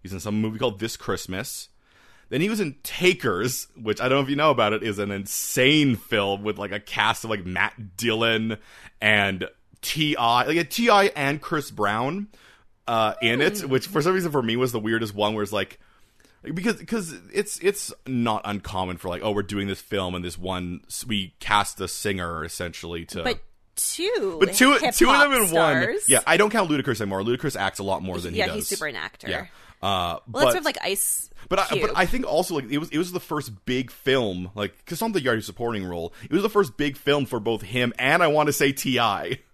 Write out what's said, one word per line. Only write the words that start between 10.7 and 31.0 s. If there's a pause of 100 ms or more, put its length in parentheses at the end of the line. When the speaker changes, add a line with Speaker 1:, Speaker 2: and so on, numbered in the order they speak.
Speaker 1:
I (120)
and
Chris
Brown, (580)
uh,
in
it,
Speaker 2:
Hmm.
Speaker 1:
which
for
some
reason
for
me
was
the
weirdest
one,
where
it's
like, (640)
because,
'cause (180)
it's,
it's (140)
not
uncommon
for,
like,
"Oh,
we're
doing
this
film
and
this
one,
s-,
we
cast
a
singer
essentially
to,"
Speaker 2:
But (360)
two
Speaker 1:
But
two,
Speaker 2:
hip-hop
Speaker 1:
two
of
them
in
one.
Speaker 2:
stars.
Speaker 1:
Yeah,
I
don't
count
Ludacris
anymore.
Ludacris
acts
a
lot
more
than
Speaker 2:
Yeah,
Speaker 1:
he
does.
Speaker 2:
he's
super
an
actor.
Speaker 1:
Yeah. (360)
Uh,
Speaker 2:
Well,
Speaker 1:
but,
Speaker 2:
that's
sort
of
like
Ice (220)